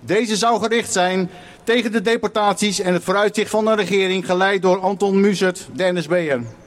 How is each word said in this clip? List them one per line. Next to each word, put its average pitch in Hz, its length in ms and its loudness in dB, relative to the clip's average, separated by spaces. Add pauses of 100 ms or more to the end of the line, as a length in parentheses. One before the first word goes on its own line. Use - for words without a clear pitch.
Deze 208 360 0
zou 220 260 0
gericht 226 300 -2
zijn 185 380 0 (340)
tegen 233 280 0
de 220 100 0
deportaties 208 800 0
en 185 120 0
het 170 120 0
vooruitzicht 202 460 0
van 214 160 0
een 220 100 2
regering 190 500 0
geleid 190 360 2
door 180 180 2
Anton 196 400 0
Mussert, 190 520 0
de 185 200 0
N 180 100 -2
S 151 40 -6
B'er. 156 360 0 (240)